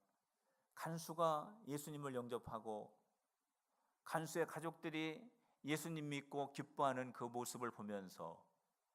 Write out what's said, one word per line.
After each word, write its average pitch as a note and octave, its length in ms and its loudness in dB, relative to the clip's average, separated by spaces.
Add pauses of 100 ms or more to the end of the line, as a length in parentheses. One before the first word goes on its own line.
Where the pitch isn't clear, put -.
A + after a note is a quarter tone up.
(720)
간수가 D#3+ 920 2
예수님을 C#3+ 480 -2
영접하고 A2+ 840 -4 (1080)
간수의 D#3+ 420 2
가족들이 D#3 840 -2 (360)
예수님 D3+ 420 2
믿고 C#3 460 0
기뻐하는 C3 580 2
그 A#2+ 140 -4
모습을 A#2+ 460 -2
보면서 F#2 680 -6 (540)